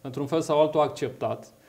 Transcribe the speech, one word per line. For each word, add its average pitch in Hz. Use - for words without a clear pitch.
într-un 139
fel 160
sau 151
altul, 156
acceptat. 127